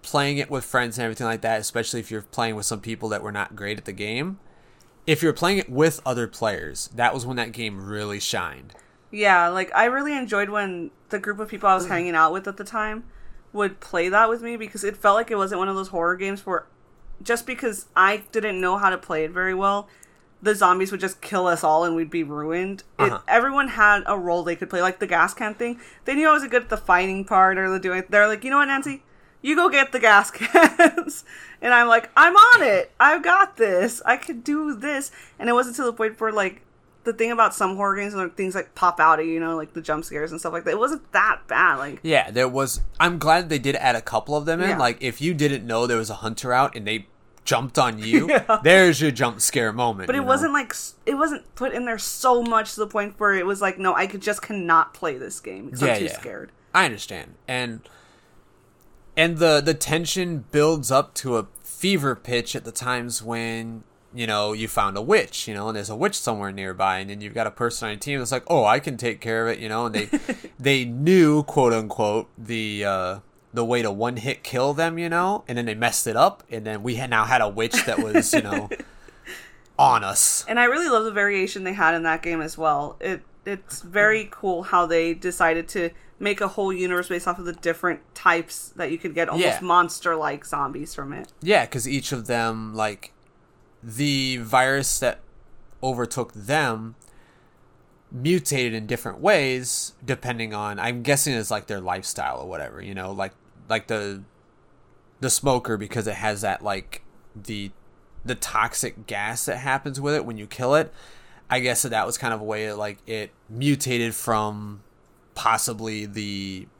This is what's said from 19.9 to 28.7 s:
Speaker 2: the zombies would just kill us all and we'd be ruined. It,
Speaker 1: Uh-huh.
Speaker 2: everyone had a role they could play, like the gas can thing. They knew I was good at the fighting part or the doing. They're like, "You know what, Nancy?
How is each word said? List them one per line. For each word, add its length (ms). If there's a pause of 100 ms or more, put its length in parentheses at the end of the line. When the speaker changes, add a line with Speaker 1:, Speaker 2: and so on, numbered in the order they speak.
Speaker 2:
the 140
zombies 360
would 80
just 220
kill 260
us 160
all 220
and 100
we'd 140
be 140
ruined. 600 (160)
It, 120
Speaker 1:
Uh-huh. 160
Speaker 2:
everyone 420
had 380
a 120
role 240
they 140
could 120
play, 120
like 180
the 80
gas 280
can 180
thing. 260 (260)
They 100
knew 120
I 60
was 140
good 160
at 60
the 80
fighting 460
part 360
or 100
the 100
doing. 300
They're 180
like, 160
"You 60
know 80
what, 80
Nancy? 380 (400)